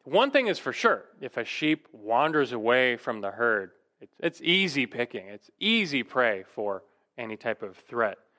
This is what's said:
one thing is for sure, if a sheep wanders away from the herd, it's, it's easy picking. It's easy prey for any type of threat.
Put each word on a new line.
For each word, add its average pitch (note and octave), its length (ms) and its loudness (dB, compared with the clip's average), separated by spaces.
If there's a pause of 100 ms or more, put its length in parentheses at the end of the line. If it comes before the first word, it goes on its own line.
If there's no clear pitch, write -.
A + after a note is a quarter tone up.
one A3 220 4
thing C4+ 160 2
is G3 120 0
for B2+ 140 -6
sure, D3 320 2 (160)
if C3 160 -12
a A#2 80 -2
sheep D#3 480 -2
wanders B2 600 2
away B2 440 2
from A2+ 240 -6
the G2 100 -6
herd, G#2+ 420 0 (280)
it's, - 200 -20
it's E3 200 -4
easy E3 460 0
picking. A#2 400 -6
It's G#2 240 -20 (100)
easy F#3+ 420 0
prey A2 420 0 (100)
for G2+ 280 -6 (360)
any A2+ 180 -8
type A2 260 -6
of G2 140 -12
threat. A2+ 400 -2 (220)